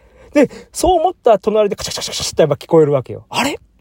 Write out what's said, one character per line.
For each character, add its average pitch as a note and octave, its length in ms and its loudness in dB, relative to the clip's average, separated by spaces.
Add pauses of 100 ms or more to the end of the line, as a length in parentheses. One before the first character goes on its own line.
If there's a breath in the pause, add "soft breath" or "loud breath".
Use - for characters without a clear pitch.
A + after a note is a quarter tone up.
(340 soft breath)
で、 C#4+ 160 4 (220 loud breath)
そ F4 240 0
う E4 40 0
思 F4 120 0
っ - 20 -20
た - 180 2
ら G3+ 80 4
隣 G#3+ 300 0
で G3+ 60 -6
カ - 80 -10
チ - 80 -10
ャ - 40 -10
カ - 60 -10
チ - 80 -10
ャ - 20 -12
カ - 40 -12
チ - 60 -10
ャ - 20 -8
カ - 60 -8
チ - 20 -8
ャ - 20 -20
っ - 20 -20
て - 60 2
や E3 60 4
っ - 20 -6
ぱ C#3 60 -2
聞 - 120 -12
こ D#3+ 140 4
え D3+ 40 4
る C#3+ 60 0
わ C3+ 120 -2
け - 100 -14
よ。 G2+ 160 -16
あ - 140 -4
れ？ C#4+ 160 -4 (220)